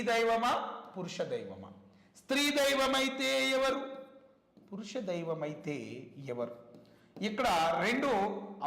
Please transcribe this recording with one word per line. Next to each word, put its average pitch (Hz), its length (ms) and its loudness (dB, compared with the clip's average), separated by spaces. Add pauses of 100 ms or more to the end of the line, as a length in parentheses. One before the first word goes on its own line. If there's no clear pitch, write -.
దైవమా, 226 500 4 (400)
పురుష 180 300 -6
దైవమా? 101 460 -6 (480)
స్త్రీ 277 340 0
దైవమైతే 269 800 2 (220)
ఎవరు, 269 300 4 (920)
పురుష 202 240 -8
దైవమైతే 160 800 -4 (560)
ఎవరు? 120 220 -4 (760)
ఇక్కడ 233 200 0 (360)
రెండు 262 260 2 (560)